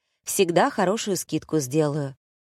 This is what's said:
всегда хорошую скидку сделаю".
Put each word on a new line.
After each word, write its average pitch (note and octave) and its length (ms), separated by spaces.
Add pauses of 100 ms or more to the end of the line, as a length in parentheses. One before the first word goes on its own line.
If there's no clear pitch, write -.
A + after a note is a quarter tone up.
(260)
всегда F#3 440
хорошую G#3 460
скидку - 440
сделаю". C#3+ 580 (360)